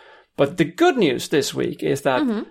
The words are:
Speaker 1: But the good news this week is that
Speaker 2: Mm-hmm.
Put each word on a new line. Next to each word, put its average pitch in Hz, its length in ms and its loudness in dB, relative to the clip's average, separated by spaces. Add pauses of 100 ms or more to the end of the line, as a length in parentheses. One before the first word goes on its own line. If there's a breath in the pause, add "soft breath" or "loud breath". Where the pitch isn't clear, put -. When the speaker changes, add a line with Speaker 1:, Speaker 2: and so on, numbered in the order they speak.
(360 loud breath)
Speaker 1:
But 143 220 0
the 165 80 4
good 311 320 2
news 139 320 0
this 139 240 0
week 127 300 -4
is 139 180 -2
that 139 220 0
Speaker 2:
Mm-hmm. 233 280 -2